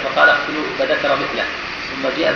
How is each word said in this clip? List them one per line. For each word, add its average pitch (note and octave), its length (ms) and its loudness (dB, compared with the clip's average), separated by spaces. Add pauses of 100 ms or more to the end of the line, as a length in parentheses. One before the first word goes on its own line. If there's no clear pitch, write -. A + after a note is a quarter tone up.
فقال: D3 240 4
'اقتلوه'، D3 400 0 (100)
فذكر C#3 300 2 (140)
مثله. A2+ 220 -4 (440)
ثم C3+ 140 -6 (120)
جيء D#3+ 200 2